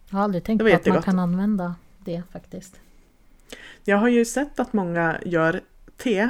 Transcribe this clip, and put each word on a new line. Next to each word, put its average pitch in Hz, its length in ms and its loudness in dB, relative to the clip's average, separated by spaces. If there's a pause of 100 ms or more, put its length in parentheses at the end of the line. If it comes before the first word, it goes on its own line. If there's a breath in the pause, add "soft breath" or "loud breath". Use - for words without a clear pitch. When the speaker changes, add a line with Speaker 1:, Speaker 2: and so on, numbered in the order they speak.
Speaker 1:
Jag 190 80 -6
har 196 60 2
aldrig 190 200 -2
tänkt 220 160 0
Speaker 2:
Det 220 40 0
var 220 80 6
Speaker 1:
på 175 40 6
att 156 100 2
man - 100 4
Speaker 2:
jättegott. 165 100 0
Speaker 1:
kan 185 140 0
använda 180 560 -2 (240)
det 170 320 -10
faktiskt. - 480 -18 (1040 loud breath)
Speaker 2:
Jag 202 140 2
har 226 120 4
ju 233 160 4
sett 269 340 -4
att 254 140 -4
många 170 520 -2
gör 165 360 0 (360)
te, 226 320 0